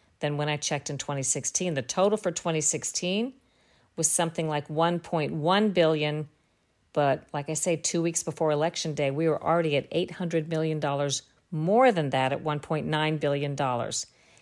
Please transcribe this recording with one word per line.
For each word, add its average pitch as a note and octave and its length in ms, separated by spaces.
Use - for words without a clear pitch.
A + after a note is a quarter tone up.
than D3 160
when D3 140
I D3 80
checked C#3+ 320
in C#3+ 80
twenty C#3 260
sixteen. E3 520
The C3 60
total G3+ 360
for F#3 140
twenty D#3+ 300
sixteen F#3 720
was D#3+ 140
something E3 400
like D3 200
one E3 300
point D#3+ 320
one F#3 380
billion. D#3 580
But C#3+ 400
like C#3+ 180
I D#3+ 40
say, E3 240
two E3+ 240
weeks E3+ 220
before D#3 280
Election D#3 420
Day, C#3+ 180
we D#3+ 180
were D3+ 120
already D#3+ 360
at - 140
eight F3+ 200
hundred E3 380
million D#3 320
dollars C#3+ 400
more G3+ 400
than D#3+ 180
that C3 220
at C#3 100
one D3 180
point D3+ 280
nine D#3 300
billion C#3+ 380
dollars. B2 500